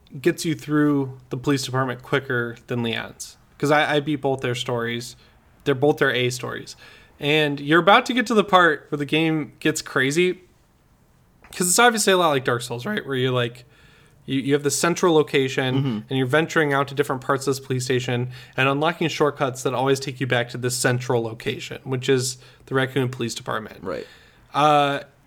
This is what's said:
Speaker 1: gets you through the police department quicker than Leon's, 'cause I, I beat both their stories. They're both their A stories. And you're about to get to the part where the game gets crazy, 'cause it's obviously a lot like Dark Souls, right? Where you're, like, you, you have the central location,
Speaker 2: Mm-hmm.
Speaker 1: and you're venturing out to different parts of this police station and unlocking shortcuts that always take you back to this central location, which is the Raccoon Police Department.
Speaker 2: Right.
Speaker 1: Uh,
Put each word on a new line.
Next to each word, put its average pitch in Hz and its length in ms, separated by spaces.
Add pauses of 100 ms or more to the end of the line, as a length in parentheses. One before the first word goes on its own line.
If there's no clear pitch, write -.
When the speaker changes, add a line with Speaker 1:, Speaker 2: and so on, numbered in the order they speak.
(200)
Speaker 1:
gets 165 240
you 160 100
through 143 640 (120)
the 143 60
police 135 280
department 127 380
quicker 120 540 (120)
than 120 160
Leon's, 113 520 (220)
'cause 143 140
I, 147 240
I 147 40
beat 143 200
both 135 220
their 123 120
stories. 120 600 (480)
They're 143 100
both 147 240
their 139 140
A 123 180
stories. 117 460 (420)
And 147 420
you're 151 200
about 208 260
to 240 80
get 240 140
to 240 60
the 202 100
part 170 460
where 147 80
the 147 80
game 156 520
gets 151 240
crazy, 160 580 (1120)
'cause 180 140
it's 180 100
obviously 226 340
a 185 60
lot 170 100
like 139 160
Dark 123 180
Souls, 120 240
right? 208 180
Where 135 120
you're, 131 160
like, 120 320 (640)
you, 135 140
you 135 120
have 143 100
the 143 80
central 170 440
location, 135 640
Speaker 2:
Mm-hmm. 135 220 (120)
Speaker 1:
and 135 80
you're 131 80
venturing 151 480
out 139 140
to 139 60
different 139 280
parts 135 240
of 135 100
this - 100
police 127 180
station 123 460 (260)
and 135 120
unlocking 156 400
shortcuts 139 540
that 135 120
always 135 260
take 135 200
you 135 60
back 123 240
to 123 80
this 127 180
central 123 460
location, - 640
which 131 240
is 127 280 (300)
the - 80
Raccoon 131 340
Police 123 260
Department. 110 480
Speaker 2:
Right. 78 240 (480)
Speaker 1:
Uh, 143 460 (260)